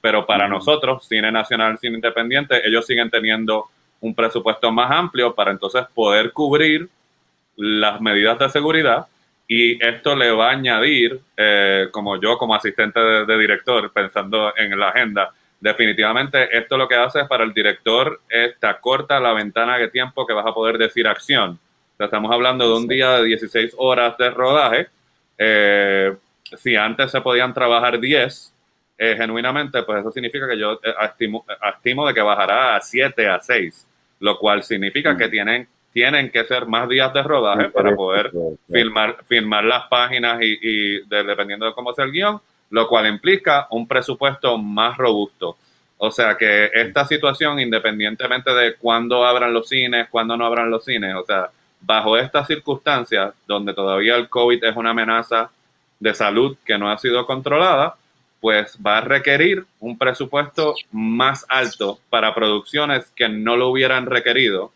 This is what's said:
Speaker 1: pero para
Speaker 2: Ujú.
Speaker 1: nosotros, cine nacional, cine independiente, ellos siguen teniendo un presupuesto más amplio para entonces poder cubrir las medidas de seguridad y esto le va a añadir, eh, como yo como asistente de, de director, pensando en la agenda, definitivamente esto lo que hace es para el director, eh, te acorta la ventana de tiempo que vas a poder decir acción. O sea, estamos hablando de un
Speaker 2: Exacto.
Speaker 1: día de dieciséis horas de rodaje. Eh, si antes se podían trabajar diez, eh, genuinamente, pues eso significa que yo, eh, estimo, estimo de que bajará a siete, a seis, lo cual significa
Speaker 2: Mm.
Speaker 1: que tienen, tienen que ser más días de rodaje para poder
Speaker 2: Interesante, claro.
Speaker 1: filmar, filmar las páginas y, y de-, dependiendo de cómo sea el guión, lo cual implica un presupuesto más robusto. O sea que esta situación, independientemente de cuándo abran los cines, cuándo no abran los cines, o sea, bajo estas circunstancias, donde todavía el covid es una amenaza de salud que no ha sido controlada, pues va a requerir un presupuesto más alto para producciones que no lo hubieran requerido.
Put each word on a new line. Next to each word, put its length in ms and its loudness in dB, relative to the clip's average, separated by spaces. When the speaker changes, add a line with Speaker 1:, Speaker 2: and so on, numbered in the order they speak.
Speaker 1:
pero 240 0
para 200 2
Speaker 2:
Ujú. 100 -2
Speaker 1:
nosotros, 520 0
cine 260 0
nacional, 460 0
cine 180 -6
independiente, 680 0
ellos 200 2
siguen 240 0
teniendo 600 -2
un 140 -6
presupuesto 560 0
más 200 2
amplio 440 0
para 160 0
entonces 340 -2
poder 380 2
cubrir 560 0
las 440 0
medidas 380 2
de 100 2
seguridad 580 0
y 380 2
esto 320 0
le 160 2
va 160 4
a 40 4
añadir, 680 2
eh, 560 2
como 280 -4
yo 160 2
como 180 0
asistente 440 0
de, 280 4
de 120 2
director, 540 0
pensando 640 -2
en 220 -2
la 100 2
agenda, 440 -2
definitivamente 960 0
esto 200 -2
lo 120 0
que 80 2
hace 240 2
es 80 -4
para 160 0
el 100 -6
director, 720 0
eh, 300 0
te 80 -2
acorta 540 0
la 120 2
ventana 460 0
de 100 0
tiempo 380 -4
que 60 -4
vas 140 0
a 60 -2
poder 260 0
decir 280 0
acción. 460 0
O 440 -20
sea, 100 -2
estamos 260 -2
hablando 320 0
de 80 4
un 120 0
Speaker 2:
Exacto. 100 -4
Speaker 1:
día 180 2
de 120 4
dieciséis 520 -2
horas 420 0
de 120 0
rodaje. 580 0
Eh, 760 2
si 180 -2
antes 380 0
se 80 0
podían 340 0
trabajar 460 2
diez, 520 -2
eh, 180 0
genuinamente, 680 -4
pues 160 -2
eso 100 -6
significa 380 -8
que 100 -2
yo, 140 -2
eh, 120 -4
estimo, 400 -6
estimo 320 -4
de 60 0
que 60 0
bajará 540 2
a 60 0
siete, 480 0
a 120 0
seis, 460 -4
lo 180 -2
cual 260 0
significa 500 -2
Speaker 2:
Mm. 40 -6
Speaker 1:
que 100 0
tienen, 400 -4
tienen 380 0
que 140 0
ser 220 -2
más 220 -2
días 260 0
de 80 0
rodaje 480 0
para 240 2
poder 320 -2
Speaker 2:
Interesante, 400 -6
claro. 60 -14
Speaker 1:
filmar, 440 0
filmar 360 0
las 220 0
páginas 560 0
y, 180 0
y 460 -2
de-, 160 0
dependiendo 440 -4
de 60 -4
cómo 220 -8
sea 100 -2
el 60 -6
guión, 300 -2
lo 180 2
cual 180 2
implica 640 0
un 160 -4
presupuesto 720 -2
más 380 -2
robusto. 600 -2
O 120 -2
sea 260 2
que 380 2
esta 300 0
situación, 560 -2
independientemente 920 -2
de 220 2
cuándo 500 0
abran 280 2
los 160 -2
cines, 420 -2
cuándo 260 -2
no 80 -2
abran 240 0
los 160 -2
cines, 300 -4
o 100 -8
sea, 260 -2
bajo 360 2
estas 320 -2
circunstancias, 840 -2
donde 280 -4
todavía 420 0
el 120 0
covid 360 2
es 100 2
una 160 -2
amenaza 600 0
de 140 0
salud 500 0
que 140 0
no 120 -2
ha 80 -2
sido 280 -2
controlada, 680 0
pues 440 0
va 140 2
a 40 2
requerir 640 2
un 180 -10
presupuesto 760 -2
más 580 -2
alto 520 -2
para 240 2
producciones 800 -2
que 140 0
no 280 -2
lo 120 2
hubieran 380 0
requerido. 680 0